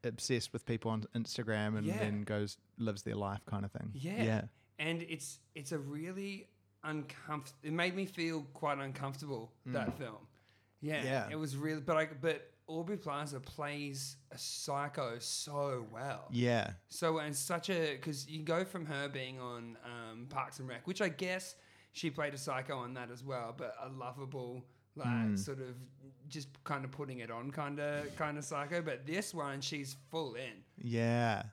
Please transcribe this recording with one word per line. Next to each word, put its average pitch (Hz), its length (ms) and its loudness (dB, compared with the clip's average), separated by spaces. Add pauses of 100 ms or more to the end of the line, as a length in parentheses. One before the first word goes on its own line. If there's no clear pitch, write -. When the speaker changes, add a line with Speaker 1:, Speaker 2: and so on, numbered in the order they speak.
Speaker 1:
obsessed 117 500 2
with - 140 -4
people 113 240 2
on 110 140 2 (100)
Instagram 110 640 2
and 104 80 2
Speaker 2:
Yeah. 104 120 2
Speaker 1:
then 104 260 2
goes, 104 340 0 (200)
lives 107 240 0
their 110 120 -2
life 101 320 0
kind 101 180 0
of 104 60 -4
thing. - 240 -4
Speaker 2:
Yeah. 135 300 0
Speaker 1:
Yeah. 110 180 6 (380)
Speaker 2:
And 165 220 0
it's, 165 360 -6 (160)
it's 139 160 -8
a 160 80 0
really 185 720 -4 (360)
uncomf-, 151 680 -4 (100)
it 151 100 -2
made 175 220 4
me 190 120 2
feel 165 360 0 (100)
quite 147 260 2
uncomfortable, 135 760 -4 (140)
that 127 240 2
Speaker 1:
Mm. - 80 -6
Speaker 2:
film. 110 280 -8 (540)
Yeah, 147 240 0
Speaker 1:
Yeah. 127 260 4
Speaker 2:
it 151 60 -2
was 147 200 -2
really, 156 240 0
but 156 160 4
I, 156 100 8
but 151 440 0 (160)
Aubrey 165 300 -2
Plaza 143 440 -2
plays 147 760 -4 (160)
a 120 60 -12
psycho 139 840 0
so 139 720 0
well. 123 400 -4
Speaker 1:
Yeah. 120 400 6 (160)
Speaker 2:
So, 160 300 2
and 151 160 0
such 170 360 0
a, 160 280 4
'cause 139 300 -4
you 156 140 -4
go 165 220 4
from 185 220 -4
her 143 220 0
being 131 300 -4
on, 120 460 -6
um, 120 440 -8
Parks 135 300 -4
and 131 100 -6
Rec, 120 180 -6
which 185 140 -2
I 196 80 6
guess 185 460 -2 (380)
she 165 180 0
played 143 240 0
a 131 40 -6
psycho 135 400 -2
on 123 160 -4
that 123 160 -6
as 123 120 -10
well, 123 340 -2
but 117 240 -4
a 127 80 -6
lovable, 131 760 -6 (300)
like, 139 100 -2
Speaker 1:
Mm. 113 320 6
Speaker 2:
sort 135 220 -2
of 127 160 -8 (520)
just 143 200 -8 (160)
kinda 135 240 0
putting 135 320 -6
it 113 100 -6
on 120 220 -2
kinda, 147 540 0 (120)
kinda 147 240 2
psycho. 147 400 0
But 135 240 -2
this 185 260 0
one, 139 280 0
she's 139 340 -2 (160)
full 151 240 0
in. 113 300 -6 (120)
Speaker 1:
Yeah. 117 760 6